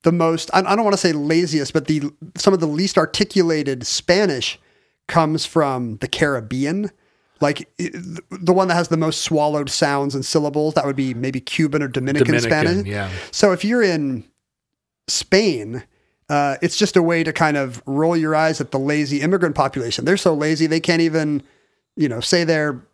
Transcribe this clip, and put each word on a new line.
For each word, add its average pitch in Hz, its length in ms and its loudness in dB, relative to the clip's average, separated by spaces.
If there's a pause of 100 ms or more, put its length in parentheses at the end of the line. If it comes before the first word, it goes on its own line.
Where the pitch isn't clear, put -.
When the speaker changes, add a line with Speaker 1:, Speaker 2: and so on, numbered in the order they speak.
Speaker 1:
the 165 80 4
most, 165 420 0
I, 180 60 4
I 190 160 2
don't 226 100 0
wanna 196 120 2
say 175 140 2
laziest, 151 640 0
but 147 140 0
the, 147 240 -2 (260)
some 196 160 4
of 180 60 2
the 165 80 0
least 165 300 0
articulated 160 880 0
Spanish 175 720 0 (480)
comes 156 380 2
from 127 520 0
the - 100 -6
Caribbean. 143 840 -2 (500)
Like, 147 280 -2 (100)
i-, 175 100 -4
th-, 170 300 -12 (120)
the 180 220 0
one 185 140 4
that 170 80 2
has 170 140 0
the 165 80 0
most 160 240 -2
swallowed 147 480 -2
sounds 143 460 0
and 131 100 -4
syllables, 151 500 0
that 143 100 2
would 139 100 -2
be 131 180 -2
maybe 127 260 -4
Cuban 151 420 -2
or 139 60 -4
Dominican 131 480 2
Speaker 2:
Dominican, 117 160 0 (140)
Speaker 1:
Spanish. 185 220 0
Speaker 2:
yeah. 101 220 -6 (220)
Speaker 1:
So 202 200 4
if 180 140 -2
you're 233 180 2
in 147 400 -2 (840)
Spain, 127 760 -2 (460)
uh, 143 320 0
it's 180 160 -2
just - 180 0
a 180 60 6
way 165 220 2
to 156 100 -4
kind 151 240 2
of 127 280 -4
roll 156 300 0
your 156 200 0
eyes 156 260 0
at 131 100 -6
the 135 80 -2
lazy 143 420 0
immigrant 175 340 2
population. 135 500 -2
They're 190 120 4
so 175 160 2
lazy, 151 340 0
they 160 120 0
can't 165 220 2
even, 151 400 0 (540)
you 147 120 0
know, 120 120 -4
say 175 240 2
their 151 500 0